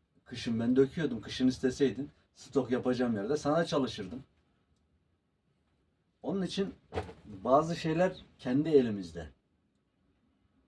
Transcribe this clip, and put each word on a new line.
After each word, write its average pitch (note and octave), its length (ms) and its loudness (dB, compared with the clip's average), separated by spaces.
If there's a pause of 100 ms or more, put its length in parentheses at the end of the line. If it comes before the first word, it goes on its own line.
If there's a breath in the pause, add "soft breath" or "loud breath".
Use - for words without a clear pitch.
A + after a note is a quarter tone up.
(260)
Kışın A#2 340 -4
ben B2 160 2
döküyordum. C3 460 2
Kışın - 260 -2
isteseydin B2+ 640 0 (280)
stok A#2+ 320 -2
yapacağım B2 440 0
yerde A2 220 -2
sana D#3 280 0
çalışırdım. A#2+ 580 -4 (2000)
Onun F#3+ 200 -4
için F#3+ 320 -4 (520)
bazı C3 500 2
şeyler E3+ 500 0 (120)
kendi C#3 320 0
elimizde. F#2+ 600 2 (1400)